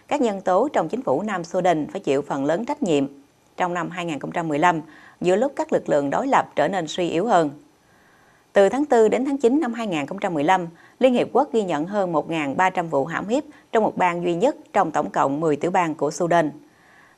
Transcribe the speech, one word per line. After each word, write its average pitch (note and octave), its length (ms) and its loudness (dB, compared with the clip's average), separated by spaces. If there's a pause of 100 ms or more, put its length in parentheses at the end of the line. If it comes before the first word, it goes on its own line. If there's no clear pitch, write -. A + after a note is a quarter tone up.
các D4 120 -2
nhân G#3 200 -2
tố F#3+ 320 2
trong F3+ 160 -2
chính A#3 140 -6
phủ C#3+ 200 0
Nam G3 220 -6
Sudan E3+ 420 0
phải F#3 140 -10
chịu C#3+ 220 0
phần C#3+ 220 -4
lớn D#3 200 -2
trách C#4+ 180 -6
nhiệm. D3 240 2 (500)
Trong F3+ 180 -2
năm E3 160 -4
hai F3 140 -8
nghìn D#3 140 -6
không D#3+ 140 -10
trăm E3+ 160 -4
mười C#3+ 100 -2
lăm, E3+ 220 4 (400)
giữa F3 160 2
lúc C4+ 200 0
các D#4 160 -4
lực E3+ 160 -2
lượng C#3+ 220 0
đối G3 160 -2
lập A#3 300 2
trở D3 120 2
nên F3+ 180 -4
suy E3+ 240 -4
yếu E3+ 160 0
hơn. F3 240 4 (1000)
Từ G3 160 6
tháng B3+ 160 0
tư A#3 240 4
đến G#3 160 0
tháng C#4 140 -2
chín C4 220 2
năm A#3+ 120 -2
hai A3+ 140 -8
nghìn D#3 200 -4
không F#3+ 120 -10
trăm F#3+ 160 -2
mười C#3+ 100 0
lăm, F3+ 240 2 (300)
Liên B3 160 4
Hiệp F3+ 180 0
Quốc C4 200 2
ghi A3+ 100 2
nhận E3 240 -2
hơn F#3+ 260 -2
một D3+ 180 -2
ngàn D#3 260 -2
ba F#3 140 2
trăm F3 180 -4
vụ C#3+ 180 0
hãm E3 220 -6
hiếp C#4 160 0 (280)
trong A3 120 2
một E3+ 120 -2
bang F3 280 0
duy F3 100 0
nhất A#3+ 220 0 (160)
trong F#3 180 2
tổng D3+ 200 -2
cộng C#3+ 300 0
mười D#3+ 160 2
tiểu D#3 140 -2
bang F3 240 0
của D3 160 -2
Sudan. E3 400 2 (680)